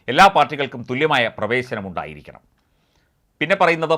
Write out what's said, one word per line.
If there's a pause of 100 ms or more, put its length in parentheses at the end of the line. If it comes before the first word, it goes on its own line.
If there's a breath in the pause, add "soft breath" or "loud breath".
എല്ലാ
പാർട്ടികൾക്കും
തുല്യമായ (140)
പ്രവേശനമുണ്ടായിരിക്കണം. (960)
പിന്നെ
പറയുന്നത്